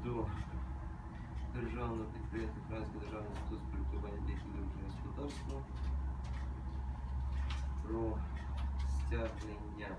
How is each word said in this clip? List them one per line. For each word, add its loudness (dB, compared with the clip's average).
до 2
Державного 0
підприємства 0
"Українське -2
державне -2
інститут -2
з -2
проєктування 0
об'єктів -2
дорожнього -2
господарства" -2
про 4
стягнення 0